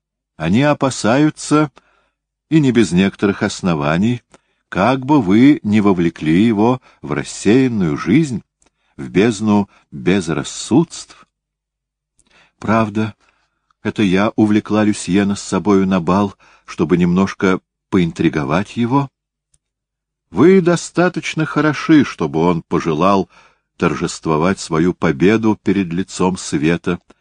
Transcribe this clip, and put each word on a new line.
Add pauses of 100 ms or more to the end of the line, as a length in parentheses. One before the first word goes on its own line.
(360)
Они
опасаются, (800)
и
не
без
некоторых
оснований, (440)
как
бы
вы
не
вовлекли
его (200)
в
рассеянную
жизнь, (540)
в
бездну (220)
безрассудств». (1300)
«Правда, (680)
это
я
увлекла
Люсьена
с
собою
на
бал, (300)
чтобы
немножко (280)
поинтриговать
его?» (1200)
Вы
достаточно
хороши,
чтобы
он
пожелал (480)
торжествовать
свою
победу
перед
лицом
света (220)